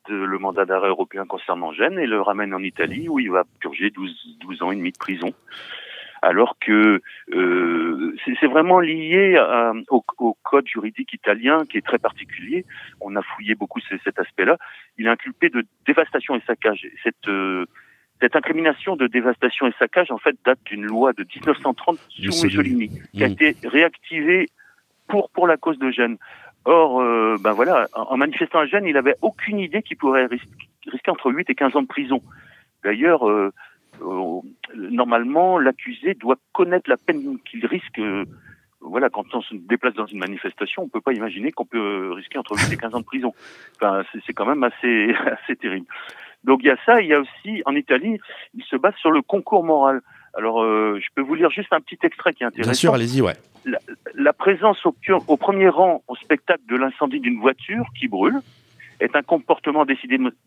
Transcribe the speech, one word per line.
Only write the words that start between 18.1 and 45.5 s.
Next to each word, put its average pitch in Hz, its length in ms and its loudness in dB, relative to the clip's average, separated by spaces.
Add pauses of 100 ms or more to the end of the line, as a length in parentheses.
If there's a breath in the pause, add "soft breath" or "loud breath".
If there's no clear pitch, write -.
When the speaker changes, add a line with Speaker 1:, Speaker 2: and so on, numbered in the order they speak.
Speaker 1:
cette 123 160 2
incrimination 160 580 0
de 135 120 2
dévastation 123 600 0
et 113 100 -2
saccage, 165 320 2
en - 100 -6
fait, 135 260 0
date 131 220 4
d'une 104 180 -8
loi 113 260 2
de - 120 -6
dix-neuf - 380 -2
cent 131 120 0
trente - 340 -2
sur - 200 -10
Speaker 2:
Mussolini. 123 600 2
Speaker 1:
Mussolini, - 140 -14 (120)
qui 98 120 0
a - 20 4
Speaker 2:
Mmh. 104 40 -2
Speaker 1:
été 151 240 2 (120)
réactivée 165 800 2 (600 soft breath)
pour, - 240 0
pour 180 160 2
la 160 100 4
cause 151 220 -2
de 131 100 0
Gênes. 117 280 0 (480 loud breath)
Or, 156 360 6
euh, 113 400 2
ben 107 120 2
voilà, 127 420 4
en, 113 60 -4
en 127 160 -2
manifestant 156 420 0
à 151 80 2
Gênes, 196 180 0
il 151 100 0
avait 135 280 4
aucune 208 340 -4
idée 190 240 -4
qu'il - 160 -12
pourrait 131 300 2
ris-, 123 120 -6 (460)
risquer - 240 -6
entre 147 220 0
huit 156 180 -4
et 143 60 -4
quinze 135 200 0
ans 147 60 4
de 131 60 -2
prison. 135 340 -4 (640 soft breath)
D'ailleurs, 123 440 2
euh, 104 240 2 (520 loud breath)
euh, 90 380 -6 (340)
normalement, 120 800 0
l'accusé 190 560 -2
doit - 220 -2 (180)
connaître 180 340 0
la 131 100 2
peine 139 420 -4
qu'il 117 260 -8
risque. - 320 -6
Euh, 101 260 -4 (580 soft breath)
voilà, 120 280 -2
quand - 240 -6
on 120 80 -4
se - 140 -12
déplace 104 400 -2
dans 110 100 -6
une 101 140 -12
manifestation, 98 640 -8
on 139 60 -8
peut 110 120 -6
pas 135 120 -2
imaginer 107 380 -6
qu'on 143 140 -8
peut 101 460 -6
risquer 95 260 -12
entre 110 180 -8
huit 104 160 0
et - 60 -6
quinze 113 160 -10
ans 120 60 -6
de 113 60 -10
prison. 127 280 -6 (440 loud breath)
Enfin, 98 340 0
c'est, 107 160 -14
c'est - 60 -8
quand 101 120 -4
même 139 180 0
assez, 117 520 0 (100)
<laughs> 131 180 -4
assez 131 120 -6